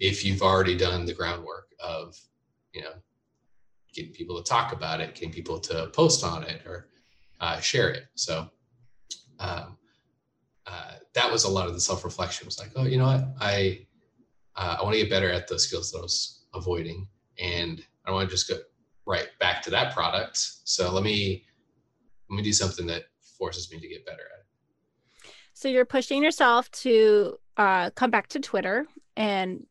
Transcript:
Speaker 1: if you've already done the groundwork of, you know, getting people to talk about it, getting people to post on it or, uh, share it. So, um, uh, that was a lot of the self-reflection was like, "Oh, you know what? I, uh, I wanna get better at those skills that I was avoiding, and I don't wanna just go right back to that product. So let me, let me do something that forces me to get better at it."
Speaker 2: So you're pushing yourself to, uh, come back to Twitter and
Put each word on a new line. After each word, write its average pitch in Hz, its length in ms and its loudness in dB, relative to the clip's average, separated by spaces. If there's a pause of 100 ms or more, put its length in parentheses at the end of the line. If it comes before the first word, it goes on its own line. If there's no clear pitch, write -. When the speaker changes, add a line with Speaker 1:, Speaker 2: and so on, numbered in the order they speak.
Speaker 1:
if 98 240 2
you've 95 160 2
already 95 340 6
done 90 300 2
the 85 80 -4
groundwork 85 680 -8
of, 82 400 -10 (540)
you 87 80 -14
know, 80 140 -14 (1000)
getting 82 180 -12
people 85 280 -10
to - 80 -8
talk - 240 0
about 80 280 -4
it, 78 140 -8
getting 82 180 -10
people 80 280 -8
to 82 280 -6
post - 360 4
on 85 200 -4
it 80 220 -10
or, 87 220 -14 (520)
uh, 82 200 -2
share 104 300 2
it. - 140 -6 (100)
So, 82 340 -4 (880)
um, 90 400 -8 (880)
uh, 87 260 -14 (220)
that 123 160 4
was 110 140 2
a 101 40 0
lot 92 180 2
of 87 80 -6
the 87 60 -4
self-reflection 90 640 -4
was - 120 -10
like, - 180 -14
"Oh, 131 80 0
you 131 140 2
know 127 80 4
what? 131 180 4 (160)
I, 98 460 0 (720)
uh, 87 220 -2
I 95 60 -2
wanna 107 140 2
get 104 120 2
better 95 200 4
at 87 180 -2
those 85 180 0
skills - 240 -4
that 80 80 -8
I 82 40 -10
was - 420 -6 (100)
avoiding, 87 540 -6 (300)
and 85 420 -4 (240)
I - 40 -8
don't 95 80 -2
wanna 95 120 0
just 92 200 -2
go - 100 -2 (480)
right 87 220 -2 (120)
back 90 220 2
to - 80 -8
that 127 240 0
product. 87 420 -2 (280)
So 90 280 0
let 95 100 2
me, 101 420 0 (840)
let 98 80 -6
me 104 60 -2
do 104 100 0
something 92 340 0
that 85 180 -6 (340)
forces - 340 -8
me 80 80 -16
to 82 80 -16
get 85 180 -16
better - 160 -16
at - 180 -20
it." - 880 -20 (240)
Speaker 2:
So - 140 -4
you're 254 160 6
pushing 277 380 0
yourself 254 480 6 (120)
to, 220 560 6 (180)
uh, 190 340 4
come 254 200 2
back 220 180 2
to 285 120 -6
Twitter 214 460 -2 (300)
and 190 540 -2